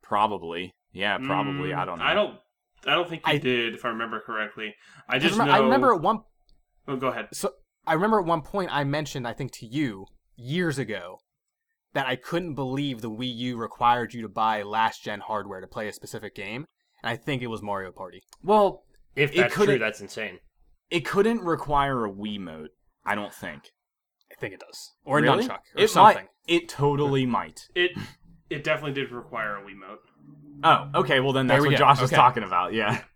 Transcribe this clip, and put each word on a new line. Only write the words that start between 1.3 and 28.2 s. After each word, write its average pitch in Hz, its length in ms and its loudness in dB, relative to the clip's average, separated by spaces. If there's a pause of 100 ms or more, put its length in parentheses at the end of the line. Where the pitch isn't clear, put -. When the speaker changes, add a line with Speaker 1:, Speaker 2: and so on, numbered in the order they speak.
Speaker 2:
Mm, - 80 -4
Speaker 1:
I 90 80 -2
don't 87 140 -8
know. 131 60 -4
Speaker 2:
I 156 80 2
don't, 196 220 0 (520)
I 143 80 4
don't 175 140 0
think 165 180 -10
you 151 60 2
Speaker 3:
I 147 40 2
Speaker 2:
did, 120 380 0
if - 100 -14
I 120 40 0
remember 113 320 -6
correctly. 107 520 -8 (340)
I 127 80 -2
Speaker 3:
'cause 135 80 2
Speaker 2:
just 165 160 2
Speaker 3:
remem-, 226 80 4
Speaker 2:
know 143 40 4
Speaker 3:
I - 80 8
remember 262 340 6
at 170 80 0
one 214 180 0 (680)
Speaker 2:
Oh, 139 80 -4
go 131 140 -4
ahead. 117 240 -8
Speaker 3:
So, - 180 -4 (340)
I 160 80 0
remember 208 260 2
at 175 60 -2
one 165 160 0
point 185 320 -4
I 143 100 0
mentioned, 139 440 -4
I 113 60 -6
think 131 200 -8
to - 140 -18
you, 110 400 -4 (280)
years 143 440 -4
ago, 92 400 -8 (720)
that 135 140 -2
I 127 80 -2
couldn't 170 400 -6
believe 135 460 -4
the 113 100 -6
Wii 123 240 -6
U 123 220 -6
required 120 560 0
you 117 100 -10
to 107 60 -10
buy 110 340 0
last-gen 110 580 -2
hardware 101 400 -8
to 92 60 -16
play 110 200 -8
a 98 60 -8
specific - 400 -14
game, 110 320 -10 (380)
and 117 80 -4
I 117 40 -4
think 131 280 -6
it 120 40 -6
was 110 140 -8
Mario 98 300 -6
Party. 95 320 -16 (180)
Speaker 1:
Well, 196 440 2 (300)
Speaker 4:
If 139 180 0
Speaker 1:
it 165 40 2
Speaker 4:
that's 180 160 4
true, 202 120 4
Speaker 1:
couldn't, 131 160 4
Speaker 4:
that's 107 200 -4
insane. 98 380 -10 (500)
Speaker 1:
it 170 160 -2
couldn't 208 360 2
require 143 640 0
a 101 60 -4
Wiimote, 95 580 -10 (360)
I 101 80 0
don't 104 200 -6
think. 78 360 -14 (640)
Speaker 3:
I - 80 -20
think 104 160 -8
it - 40 -20
does. - 340 -20 (120)
Or 147 140 2
a - 20 4
Speaker 1:
Really? 175 260 4
Speaker 3:
nunchuck, 98 120 -8 (160)
or 165 80 2
Speaker 1:
It 220 80 4
Speaker 3:
something. 170 320 8
Speaker 1:
might. - 60 -20 (180)
It 170 220 0
totally 139 580 0
might. 92 480 -4
Speaker 2:
It, 180 160 2 (580)